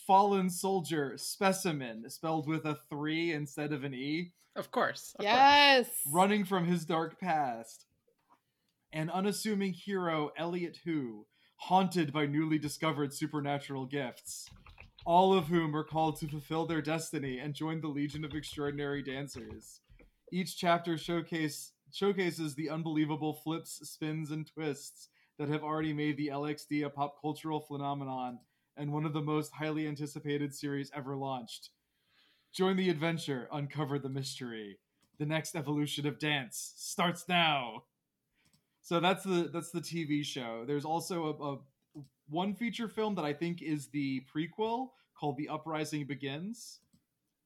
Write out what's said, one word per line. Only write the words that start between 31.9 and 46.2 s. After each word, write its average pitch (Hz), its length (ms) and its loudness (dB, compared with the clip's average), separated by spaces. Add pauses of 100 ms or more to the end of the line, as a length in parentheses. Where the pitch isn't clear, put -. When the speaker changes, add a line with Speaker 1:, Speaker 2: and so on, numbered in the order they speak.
Speaker 1:
Join 190 240 2
the 185 120 2
adventure, 151 640 0
uncover 143 460 -2
the 135 100 -6
mystery. 120 720 -8 (400)
The 147 80 -2
next 156 300 -2
evolution 147 500 -2
of 143 140 -4
dance 143 560 -2
starts - 520 -2
now." 143 560 2 (960)
So - 200 2
that's 180 240 4
the, 175 280 2
that's 160 180 -6
the 170 100 -4
T 165 240 -4
V 147 180 0
show. 117 440 -6
There's 143 180 0
also 165 420 -2
a, 143 260 -4
a 135 60 -6 (720)
one 185 260 -2
feature 233 340 -4
film 214 280 -2
that 165 80 0
I 147 80 0
think 170 280 -4
is 151 280 -4
the 135 440 -2
prequel 220 580 -2 (280)
called 147 180 -2
The 147 120 -6
Uprising 156 580 -4
Begins. 143 720 -8 (640)